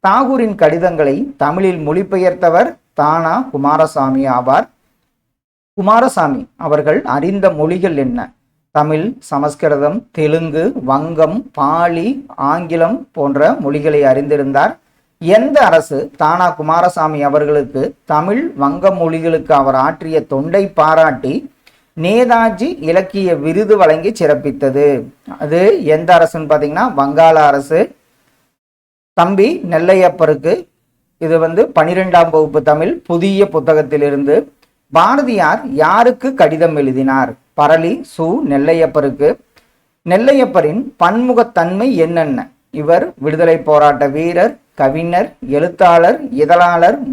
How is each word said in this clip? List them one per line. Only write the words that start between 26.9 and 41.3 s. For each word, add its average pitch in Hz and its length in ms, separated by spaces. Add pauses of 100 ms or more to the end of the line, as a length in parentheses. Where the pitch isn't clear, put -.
வங்காள 151 520
அரசு. 143 500 (1200)
தம்பி 196 540
நெல்லையப்பருக்கு, 170 1000 (500)
இது 165 220
வந்து 165 400
பனிரெண்டாம் 175 500
வகுப்பு 156 320
தமிழ் 156 440
புதிய 190 400
புத்தகத்திலிருந்து. 147 1040 (420)
பாரதியார் 214 800
யாருக்கு 220 640
கடிதம் 160 420
எழுதினார்? 135 580 (200)
பரளி 160 480 (160)
சு 165 180 (140)
நெல்லையப்பருக்கு. 147 880 (720)
நெல்லையப்பரின் 208 760 (200)
பன்முகத்தன்மை 226 920